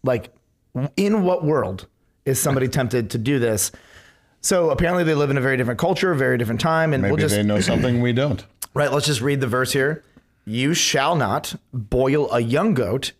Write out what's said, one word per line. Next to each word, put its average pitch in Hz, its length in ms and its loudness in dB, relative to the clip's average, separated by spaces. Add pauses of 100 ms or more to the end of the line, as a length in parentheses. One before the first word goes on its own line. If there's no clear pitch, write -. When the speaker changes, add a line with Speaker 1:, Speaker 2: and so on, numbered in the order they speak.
Speaker 1:
like, 123 280 -2 (440)
w-, 135 200 -4
in 202 280 2
what 180 200 0
world 107 440 -2 (360)
is 135 160 0
somebody 135 280 0
<laughs> 127 100 -2
tempted 120 320 -2
to 123 80 -4
do 127 220 0
this? 110 320 0 (680)
So 175 300 2
apparently 175 320 2
they 160 120 2
live 143 140 2
in 135 80 0
a 135 40 0
very 131 160 2
different 123 240 -2
culture, 185 340 0
very 127 240 2
different 113 220 -2
time. 160 340 0
And 92 80 0
Speaker 2:
Maybe 101 80 0
Speaker 1:
we'll 151 100 0
just 151 140 0
Speaker 2:
they 104 80 0
know 104 180 2
something 120 400 0
we 123 120 2
don't. 131 300 0 (320)
Speaker 1:
Right, 143 180 0
let's 143 140 0
just 143 140 -2
read 139 200 0
the 131 80 -2
verse 127 240 0
here. 143 320 -2 (400)
"You 123 280 -2
shall 160 440 0
not 110 400 -2 (180)
boil 131 580 0
a 120 60 2
young 143 360 0
goat 123 460 -2